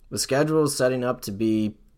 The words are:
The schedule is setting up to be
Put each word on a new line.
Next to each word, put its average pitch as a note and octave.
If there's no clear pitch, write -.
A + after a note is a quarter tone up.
The G2+
schedule D3+
is C#3
setting B2+
up B2
to A2
be G#2+